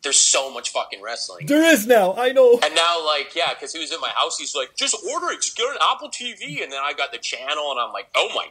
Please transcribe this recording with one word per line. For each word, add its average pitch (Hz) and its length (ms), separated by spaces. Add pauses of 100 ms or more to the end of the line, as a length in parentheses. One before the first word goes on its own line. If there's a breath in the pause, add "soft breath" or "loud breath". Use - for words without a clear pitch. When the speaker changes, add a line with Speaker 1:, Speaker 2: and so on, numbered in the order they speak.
Speaker 1:
there's 139 160
so 135 360
much 120 160
fucking 113 320
wrestling. 113 460
Speaker 2:
There 302 160
is 294 240
now, 202 280
I 247 160
know. 254 320
Speaker 1:
And 156 120
now, 165 300
like, 147 300
yeah, 160 200
'cause 143 180
he 160 60
was 147 120
in 165 80
my 127 100
house, 135 280
he's - 180
like, - 220
"Just 269 180 (160)
order 339 200
it, - 100
just - 160
get 226 100
an 269 140
Apple 254 280
T 240 240
V," 254 300
and 139 80
then 139 100
I 143 120
got 143 180
the 120 60
channel, 143 540
and 127 80
I'm 113 120
like, 101 240
"Oh 165 200
my 113 160